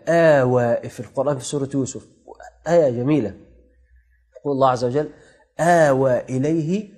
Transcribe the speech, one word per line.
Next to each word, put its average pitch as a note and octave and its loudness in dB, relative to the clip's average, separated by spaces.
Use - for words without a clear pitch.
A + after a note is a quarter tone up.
آوى B2 0
في - -20
القرآن C3+ -4
في B2+ -12
سورة C#3 -6
يوسف، B2 -6
آية D#3+ 4
جميلة. A#2+ -2
يقول C#3+ -4
الله C3 2
عز B2 -2
وجل: C3 -2
"آوى C#3+ 2
إليه D#3+ -4